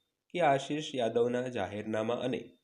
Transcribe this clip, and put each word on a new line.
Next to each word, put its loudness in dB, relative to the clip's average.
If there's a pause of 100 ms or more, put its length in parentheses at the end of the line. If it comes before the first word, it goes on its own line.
(340)
કે -2
આશિષ 2
યાદવના 2
જાહેરનામા -2
અને -4